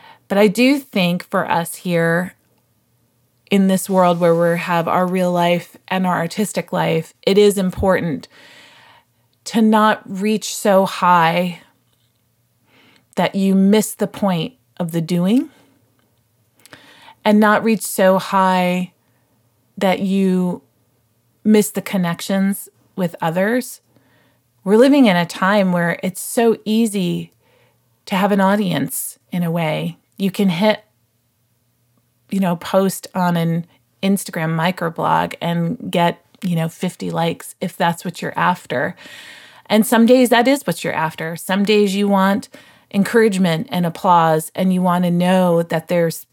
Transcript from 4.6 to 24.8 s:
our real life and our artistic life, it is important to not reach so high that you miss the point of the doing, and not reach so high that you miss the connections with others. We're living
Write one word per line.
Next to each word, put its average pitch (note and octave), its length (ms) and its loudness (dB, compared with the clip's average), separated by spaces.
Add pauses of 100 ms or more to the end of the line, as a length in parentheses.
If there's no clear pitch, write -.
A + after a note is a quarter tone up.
our F3+ 200 0
real F3+ 240 -2
life F3 460 0 (100)
and F#3 180 -2
our F3+ 120 -2
artistic F3+ 560 -6
life, E3 480 -2
it F#3+ 160 2
is G#3 200 4
important F3+ 680 -2 (1160)
to A3+ 160 0
not A3 440 2
reach G#3 500 -6
so F#3+ 300 2
high F3 760 0 (1500)
that F#3 200 -2
you F#3+ 200 2
miss G3 380 2
the G#3 140 -6
point F3+ 460 -4 (240)
of E3+ 140 -6
the E3+ 100 -4
doing, F#3 500 0 (1700)
and G#3 140 4
not G#3+ 240 4
reach A3 200 0
so F#3+ 360 2
high F3+ 720 0 (840)
that F#3+ 220 0
you F#3 640 0 (840)
miss G#3+ 280 4
the G3 100 -8
connections F#3+ 880 -4 (260)
with F3 260 -4
others. F#3+ 600 -2 (840)
We're G3+ 140 4
living C#4 280 6